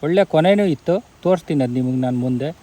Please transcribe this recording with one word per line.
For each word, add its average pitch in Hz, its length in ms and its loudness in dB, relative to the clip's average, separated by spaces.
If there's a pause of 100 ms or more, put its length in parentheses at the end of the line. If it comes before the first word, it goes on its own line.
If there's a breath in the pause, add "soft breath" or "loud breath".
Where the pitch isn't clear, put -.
ಒಳ್ಳೆ 185 180 2 (120)
ಕೊನೆನೂ 202 300 4 (100)
ಇತ್ತು, 170 200 -2 (280)
ತೋರಿಸ್ತೀನಿ 170 420 0
ಅದು 123 140 -4
ನಿಮಗೆ 127 280 -2
ನಾನು 123 200 -2
ಮುಂದೆ. 127 220 -4 (120)